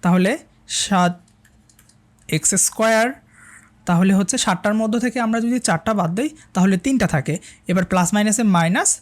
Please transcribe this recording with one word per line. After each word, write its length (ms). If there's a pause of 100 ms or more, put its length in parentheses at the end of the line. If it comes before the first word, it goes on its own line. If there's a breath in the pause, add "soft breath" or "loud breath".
তাহলে 260 (520)
সাত 320 (1200)
এক্স 140 (160)
স্কয়ার, 400 (800 loud breath)
তাহলে 300
হচ্ছে 260
সাতটার 360
মধ্য 140 (100)
থেকে 220
আমরা 180
যদি 140 (100)
চারটা 320
বাদ 180
দেই, 100 (260 loud breath)
তাহলে 200 (100)
তিনটা 300
থাকে। 200 (360 loud breath)
এবার 220
প্লাস 220
মাইনাসে 300 (120)
মাইনাস 340 (120)